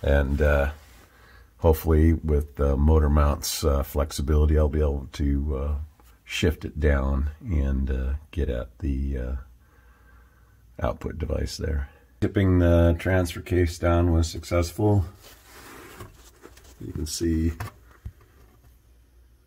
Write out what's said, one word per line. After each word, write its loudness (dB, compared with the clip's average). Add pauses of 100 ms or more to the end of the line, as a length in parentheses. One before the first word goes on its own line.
And, 2
uh, 2 (880)
hopefully 4
with, -2
uh, 2
motor 4
mounts, 0
uh, 2
flexibility, 0
I'll 4
be -2
able -2
to, -2
uh, -4 (480)
shift -2
it -8
down 0 (100)
and, -2
uh, -4 (180)
get -4
at -8
the, -4
uh, -6 (1500)
output -6
device -4
there. -4 (320)
Tipping 2
the 6
transfer -2
case 0
down 2
was 2
successful. 0 (1800)
You -12
can -8
see -2 (1900)